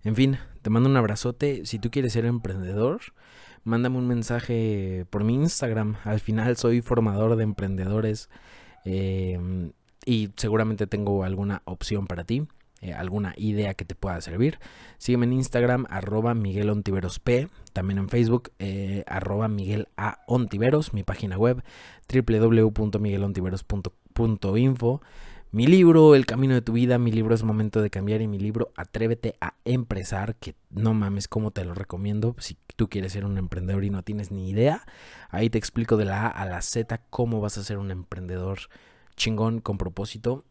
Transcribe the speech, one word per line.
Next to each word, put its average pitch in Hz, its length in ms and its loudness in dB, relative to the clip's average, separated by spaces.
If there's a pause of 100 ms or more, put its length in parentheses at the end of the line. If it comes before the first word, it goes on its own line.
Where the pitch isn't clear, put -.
En 107 140 0
fin, 135 240 2 (220)
te - 80 -4
mando 117 200 4
un 135 80 6
abrazote. 120 680 -2
Si 117 120 -6
tú 117 140 -4
quieres 127 220 0
ser 117 120 0
emprendedor, 107 760 -2 (640)
mándame 123 360 0
un 123 80 0
mensaje 110 1040 -2
por 104 120 -2
mi 113 120 2
Instagram. 113 680 0
Al 107 160 -2
final 110 380 0
soy 120 240 4
formador 113 540 2
de 113 80 0
emprendedores, 101 840 -2 (560)
eh, 92 880 -4 (320)
y 107 320 0
seguramente 110 520 0
tengo 101 360 -2
alguna 95 420 -4
opción 98 420 -4
para 87 160 -8
ti, 127 240 -2 (340)
eh, 92 120 -10
alguna 95 440 -4
idea 101 380 -2
que - 100 -10
te - 80 -12
pueda 90 280 -6
servir. 110 360 -2 (400)
Sígueme 120 300 0
en 123 60 0
Instagram, 123 580 0
arroba 107 420 -2
Miguel 104 380 -2
Ontiveros 95 480 -2
P. 127 300 0 (220)
También 98 280 -2
en 98 100 -4
Facebook, 120 480 2
eh, 98 480 -6
arroba 101 420 -4
Miguel 104 480 -4
A 104 300 -6
Ontiveros. 123 680 0
Mi 101 80 -4
página 92 340 -6
web, 123 260 2 (440)
w 113 320 2
w - 0 -
w 110 320 6
punto 107 260 0
miguel 101 260 0
ontiveros 95 400 -4
punto 107 960 -2
info. 123 460 2 (500)
Mi 113 140 4
libro, 165 480 10
El 135 100 6
camino 131 280 2
de 123 80 4
tu 117 100 -4
vida, 123 260 4
mi 120 140 4
libro 110 240 4
Es 107 80 0
momento 110 380 0
de 104 80 2
cambiar 104 320 -2
y 110 80 -2
mi 101 100 -4
libro 107 380 -4
Atrévete 113 640 -4
a - 140 -8 (100)
empresar, 104 680 -2
que - 200 -14 (140)
no 110 240 0
mames 101 340 0
cómo 107 240 -2
te 92 140 -6
lo 87 80 -8
recomiendo. 104 680 -4
Si - 160 -10 (220)
tú 107 100 0
quieres 92 240 -4
ser 98 140 -6
un 101 120 -2
emprendedor 92 460 -2
y 101 60 -2
no 98 120 -4
tienes 104 300 -6
ni 95 180 -6
idea, 120 360 2 (440)
ahí 110 200 0
te 117 80 -2
explico 113 400 0
de 107 80 2
la 98 220 -2
A - 20 0
a - 160 -6
la 90 160 -6
Z 113 480 -4
cómo 117 320 -2
vas 104 160 -4
a 101 80 -8
ser 101 140 -6
un 98 120 -6
emprendedor 92 680 -8 (580)
chingón, 113 420 0
con 101 180 -4
propósito 110 720 -6